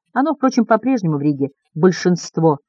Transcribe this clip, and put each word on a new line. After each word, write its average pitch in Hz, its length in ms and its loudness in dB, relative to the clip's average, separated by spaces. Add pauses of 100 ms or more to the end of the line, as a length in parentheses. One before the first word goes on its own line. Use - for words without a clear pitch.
(120)
Оно, 277 220 -2
впрочем, 254 300 0
по-прежнему 220 540 0
в - 20 -4
Риге 139 280 -2 (260)
большинство, 165 840 0 (100)